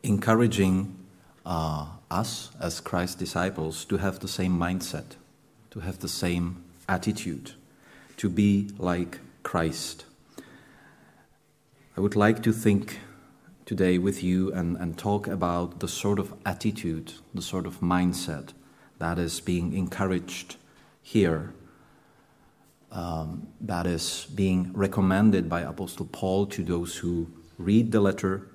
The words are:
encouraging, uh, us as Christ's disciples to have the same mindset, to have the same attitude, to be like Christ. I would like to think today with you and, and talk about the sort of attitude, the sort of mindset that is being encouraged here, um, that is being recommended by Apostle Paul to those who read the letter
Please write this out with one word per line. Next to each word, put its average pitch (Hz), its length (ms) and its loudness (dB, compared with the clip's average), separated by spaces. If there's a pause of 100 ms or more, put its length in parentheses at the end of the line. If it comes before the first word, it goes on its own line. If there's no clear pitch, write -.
encouraging, 101 920 4 (500)
uh, 80 420 -2 (220)
us - 420 -4 (100)
as 85 180 -4
Christ's 90 380 -2
disciples 87 640 -4
to 101 140 -2
have 95 220 -2
the 98 100 -8
same 90 280 0
mindset, 85 600 -4 (540)
to 104 100 -12
have 92 180 -8
the 92 80 -8
same 87 560 -2 (240)
attitude, 95 680 -4 (600)
to 101 140 -2
be 101 480 4
like 90 420 -2 (240)
Christ. - 600 -2 (1900)
I - 20 -6
would 101 160 2
like 107 280 6
to 110 100 6
think - 480 2 (640)
today 92 340 4
with 95 240 0
you 92 280 2
and, 85 260 -2
and 85 200 -6
talk 101 300 -2
about 87 520 -2
the 98 80 -4
sort 101 300 0
of - 160 -4 (100)
attitude, 190 680 -4 (220)
the 92 60 -6
sort 92 260 -6
of - 140 -8
mindset 87 680 0 (460)
that 82 220 -2
is 85 200 -4
being 87 340 -2
encouraged 92 840 -4 (480)
here, 82 500 2 (1400)
um, 82 560 -6 (140)
that 87 240 -4
is - 480 -2
being 92 400 2
recommended 95 720 4
by 85 140 0
Apostle 85 460 -6
Paul 98 400 0
to 92 160 -6
those 85 340 -2
who 85 300 -2 (320)
read 107 320 4
the 110 100 6
letter 95 540 2